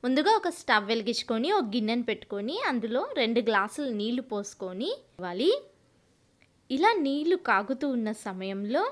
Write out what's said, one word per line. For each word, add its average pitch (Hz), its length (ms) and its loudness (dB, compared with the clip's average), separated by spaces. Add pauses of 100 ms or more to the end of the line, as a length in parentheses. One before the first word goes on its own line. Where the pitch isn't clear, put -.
ముందుగా 294 360 4
ఒక 427 180 -2
స్టవ్ 214 320 2
వెలిగించుకొని, 233 580 -2 (100)
ఒక 269 160 0
గిన్నెను 233 340 0
పెట్టుకొని, 214 480 -4 (140)
అందులో 240 320 0 (180)
రెండు 233 280 2
గ్లాసులు 214 400 2 (120)
నీళ్లు 240 220 -2 (100)
పోసుకొని 202 580 -6 (280)
ఇవ్వాలి. 185 340 0 (1200)
ఇలా 370 140 4 (140)
నీళ్లు 294 320 2 (140)
కాగుతూ 247 460 2
ఉన్న 214 160 -2 (120)
సమయంలో 196 680 -2